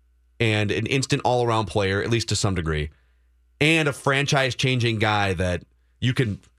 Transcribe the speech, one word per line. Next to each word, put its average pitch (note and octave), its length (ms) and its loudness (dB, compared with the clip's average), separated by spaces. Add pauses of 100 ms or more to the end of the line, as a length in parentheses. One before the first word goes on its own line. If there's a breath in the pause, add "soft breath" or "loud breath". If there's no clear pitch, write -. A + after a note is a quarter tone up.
(400)
and G#2+ 300 2
an G#2 160 0
instant C3+ 400 -2
all-around A#2 400 2
player, G2 380 0
at - 80 -4
least A#2 180 0
to G#2+ 60 0
some G2+ 180 0
degree, D#2 360 -4 (680)
and D#3 280 2
a C3+ 60 0
franchise-changing C3 1040 0
guy G#2 340 2
that F2+ 300 -2 (360)
you B2+ 140 0
can, A2+ 260 -2 (200)